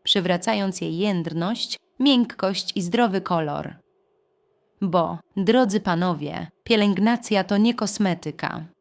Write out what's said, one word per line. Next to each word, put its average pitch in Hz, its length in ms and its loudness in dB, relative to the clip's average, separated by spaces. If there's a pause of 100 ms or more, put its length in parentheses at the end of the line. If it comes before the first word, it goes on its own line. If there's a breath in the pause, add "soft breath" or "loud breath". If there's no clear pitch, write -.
przywracając 190 760 0
jej 165 180 -4
jędrność, 180 760 -2 (240)
miękkość 240 760 2
i 196 80 -2
zdrowy 196 380 2
kolor. 151 560 -4 (1040)
Bo, 170 380 0 (180)
drodzy 214 440 2
panowie, 170 680 -2 (180)
pielęgnacja 208 800 2
to 202 120 0
nie 226 180 4
kosmetyka. 180 920 -4 (160)